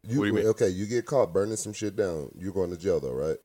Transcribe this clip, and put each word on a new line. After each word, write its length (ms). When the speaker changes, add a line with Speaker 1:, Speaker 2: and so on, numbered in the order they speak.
Speaker 1:
You, 120
Speaker 2:
What 60
do 40
you 60
mean? 120
Speaker 1:
okay, 220
you 160
get 200
caught 280
burning 240
some 160
shit 220
down. 420
You're 160
going 180
to 60
jail 220
though, 140
right? 320